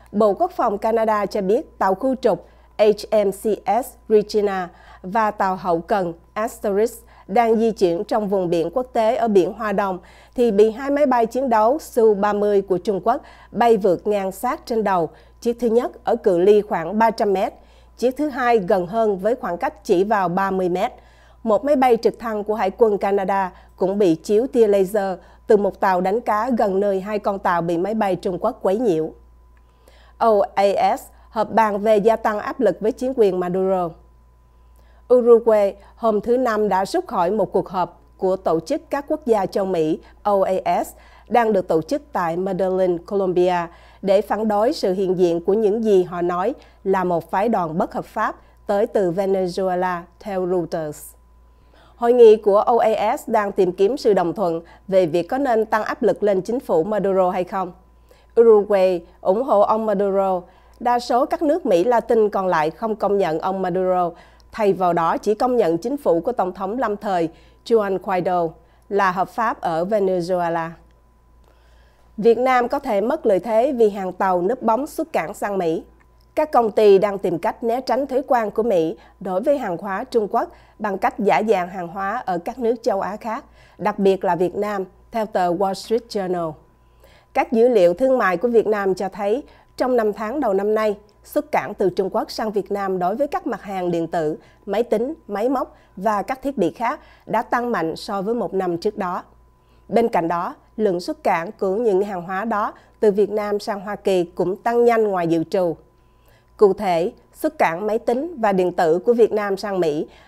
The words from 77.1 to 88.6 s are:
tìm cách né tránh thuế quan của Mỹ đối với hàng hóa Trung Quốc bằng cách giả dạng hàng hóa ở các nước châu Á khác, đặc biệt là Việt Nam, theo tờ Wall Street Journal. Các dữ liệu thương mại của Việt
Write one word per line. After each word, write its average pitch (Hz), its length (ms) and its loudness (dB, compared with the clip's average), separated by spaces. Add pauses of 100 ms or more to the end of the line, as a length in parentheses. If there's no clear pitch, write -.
tìm 175 200 -2
cách 226 260 -6
né 233 160 -2
tránh 254 260 -2
thuế 269 200 -2
quan 226 240 0
của 214 120 -2
Mỹ 185 340 0 (240)
đối 190 200 -4
với 233 180 0
hàng 196 180 -6
hóa 196 280 -8
Trung 214 260 -2
Quốc 240 180 -2 (300)
bằng 208 200 -6
cách 190 200 -2
giả 208 300 2
dạng 185 200 0
hàng 180 200 -10
hóa 196 380 -6
ở 180 120 -2
các 220 200 -10
nước 240 240 0
châu 202 180 -2
Á 185 160 -6
khác, 226 280 -10 (340)
đặc 202 200 -2
biệt 196 260 2
là 175 120 0
Việt 175 180 -2
Nam, 202 300 -4 (260)
theo 220 160 -4
tờ 185 260 0
Wall 190 220 0
Street 226 340 -2
Journal. 180 440 -4 (800)
Các 302 180 -2
dữ 233 160 4
liệu 180 260 4
thương 262 240 2
mại 185 180 0
của 240 120 -2
Việt 226 180 2